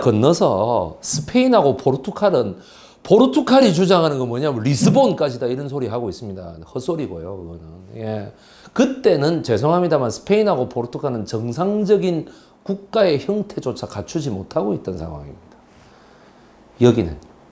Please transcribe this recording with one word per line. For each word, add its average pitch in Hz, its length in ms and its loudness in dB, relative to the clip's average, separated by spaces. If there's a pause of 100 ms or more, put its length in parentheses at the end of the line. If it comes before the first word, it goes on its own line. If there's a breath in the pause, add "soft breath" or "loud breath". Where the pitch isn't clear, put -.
건너서 113 1000 2
스페인하고 226 760 2
포르투갈은, 135 840 -2 (440 loud breath)
포르투갈이 254 720 4
주장하는 165 460 2
건 127 100 -2
뭐냐면 123 340 -2
리스본까지다 143 840 2
이런 131 220 -4
소리 131 200 -4
하고 117 200 -4
있습니다. 92 480 -12 (180)
헛소리고요, 101 640 -6
그거는. 85 220 -14 (360)
예. 110 360 -8 (400 soft breath)
그때는 175 680 0
죄송합니다만 143 680 0
스페인하고 190 580 0
포르투갈은 120 580 -6
정상적인 175 1040 0 (340 loud breath)
국가의 196 580 0
형태조차 196 680 -6
갖추지 139 440 -6
못하고 113 440 -4
있던 - 240 -8
상황입니다. 76 420 -12 (1400 soft breath)
여기는 110 360 4 (360)